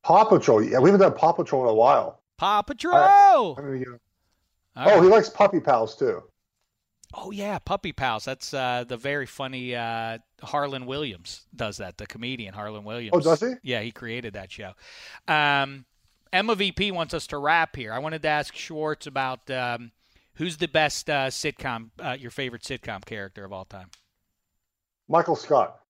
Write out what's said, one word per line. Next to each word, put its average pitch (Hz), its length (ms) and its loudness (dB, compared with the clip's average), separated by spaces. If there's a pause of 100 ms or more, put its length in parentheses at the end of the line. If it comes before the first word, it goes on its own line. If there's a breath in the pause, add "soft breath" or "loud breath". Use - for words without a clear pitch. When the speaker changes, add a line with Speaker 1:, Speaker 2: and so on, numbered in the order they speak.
Speaker 1:
Paw 196 220 6
Patrol. 131 360 4
Yeah, - 160 0
we 139 140 8
haven't 196 100 6
done 180 160 4
Paw 160 140 4
Patrol 139 320 -2
in 123 60 2
a 110 40 2
while. 113 480 4 (160)
Speaker 2:
Paw 202 220 0
Speaker 1:
I, - 20 0
Speaker 2:
Patrol! 349 960 4
Speaker 1:
I 139 40 -12
mean, 135 180 -6
you 127 80 -6
know. 123 100 -18 (760)
Speaker 2:
All 127 140 0
Speaker 1:
Oh, - 60 8
Speaker 2:
right. 170 80 8
Speaker 1:
he 185 60 10
likes 214 200 6
Puppy 196 300 2
Pals, 113 360 0
too. 104 260 -2 (960)
Speaker 2:
Oh, - 160 -14
yeah, 208 260 -6
Puppy 196 340 -6
Pals. 120 340 -4
That's, - 280 -10
uh, 123 340 -4
the 127 80 -8
very 139 300 -6
funny, 127 500 -10
uh, 113 440 -8 (240)
Harlan 139 420 -6
Williams 127 720 -10
does 113 220 -8
that, 92 200 -14
the 107 80 -14
comedian 117 480 -12
Harlan 104 300 -12
Williams. 110 320 -8
Speaker 1:
Oh, 175 40 4
does 160 220 2
he? 247 120 -4 (100)
Speaker 2:
Yeah, 120 180 -4
he 113 100 -10
created 117 420 -12
that 98 180 -16
show. 95 220 -16 (540 loud breath)
Um, 139 580 0 (460)
Emma 208 220 0
V 196 180 -2
P 196 200 -4
wants 170 240 -6
us 151 120 -8
to 147 120 -8
wrap 160 360 0
here. 117 160 -12
I 113 60 -6
wanted 156 240 -8
to 156 60 -4
ask 151 280 -4
Schwartz 156 520 -8
about, 131 420 -8
um, 120 420 -8 (440)
who's 160 220 -8
the 147 100 -6
best, 151 420 -2
uh, 139 200 -2
sitcom, 123 600 -8 (100)
uh, 139 200 -8
your 123 100 -16
favorite 123 320 -10
sitcom 117 420 -12
character 101 400 -14
of 95 80 -16
all 95 140 -14
time? 92 240 -20 (1160)
Speaker 1:
Michael 165 280 2
Scott. - 440 0 (100)